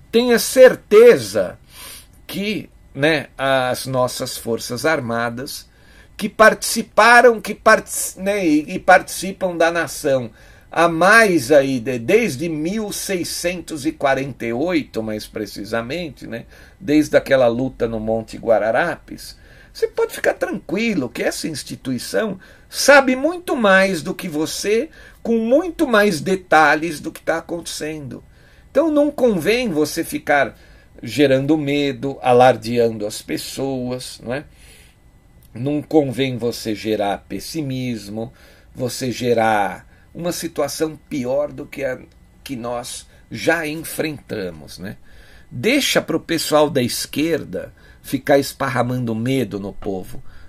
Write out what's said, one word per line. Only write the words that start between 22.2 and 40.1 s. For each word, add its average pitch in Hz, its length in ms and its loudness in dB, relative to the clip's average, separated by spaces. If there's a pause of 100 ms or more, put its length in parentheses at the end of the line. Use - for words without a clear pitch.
sabe 269 460 4
muito 330 420 -2
mais 190 440 2
do 165 120 -8
que 185 160 -10
você, 196 600 -4 (320)
com 226 160 0
muito 302 480 0
mais 208 360 2
detalhes 156 800 2
do 160 100 -10
que - 100 -20
tá 160 180 -4
acontecendo. 156 840 -10 (480)
Então 311 180 4
não 294 220 4
convém 226 580 0
você 151 320 0
ficar 143 560 0 (460)
gerando 135 540 2
medo, 139 640 -2
alardeando 117 840 4
as - 160 -8
pessoas, 127 1000 -8
não 113 100 -8
é? 151 120 -8 (1080)
Não 143 280 -4
convém 135 560 0
você 113 380 -4
gerar 101 540 -4
pessimismo, 117 1040 -8 (420)
você 127 380 -6
gerar 110 760 0 (260)